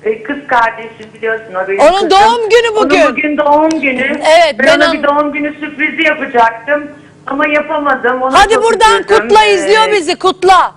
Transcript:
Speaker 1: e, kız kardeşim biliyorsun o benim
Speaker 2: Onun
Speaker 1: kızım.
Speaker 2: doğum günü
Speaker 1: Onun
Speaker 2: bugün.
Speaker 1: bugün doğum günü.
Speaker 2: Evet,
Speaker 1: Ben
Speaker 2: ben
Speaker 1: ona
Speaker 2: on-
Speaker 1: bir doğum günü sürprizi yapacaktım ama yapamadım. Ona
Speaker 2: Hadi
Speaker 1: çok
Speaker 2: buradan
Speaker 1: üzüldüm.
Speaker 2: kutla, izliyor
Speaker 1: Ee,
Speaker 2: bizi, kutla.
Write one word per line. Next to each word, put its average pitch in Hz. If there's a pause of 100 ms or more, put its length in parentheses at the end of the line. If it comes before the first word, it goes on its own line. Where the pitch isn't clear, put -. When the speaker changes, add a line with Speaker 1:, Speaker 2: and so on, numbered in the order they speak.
Speaker 1:
e, 220
kız 285 (100)
kardeşim 226
biliyorsun 220
o 185
benim 196
Speaker 2:
Onun 311
Speaker 1:
kızım. 381
Speaker 2:
doğum 440
günü 466
Speaker 1:
Onun 415
Speaker 2:
bugün. 311
Speaker 1:
bugün 294
doğum 302
günü. 269 (180)
Speaker 2:
Evet, 311
Speaker 1:
Ben 277
Speaker 2:
ben 320
Speaker 1:
ona 320
Speaker 2:
on- 330
Speaker 1:
bir 294
doğum 294
günü 294
sürprizi 294
yapacaktım 285 (360)
ama 285
yapamadım. 285
Ona 262
Speaker 2:
Hadi 415
Speaker 1:
çok 440
Speaker 2:
buradan 440
Speaker 1:
üzüldüm. 392 (120)
Speaker 2:
kutla, 427
izliyor 415
Speaker 1:
Ee, 427
Speaker 2:
bizi, 359
kutla. 359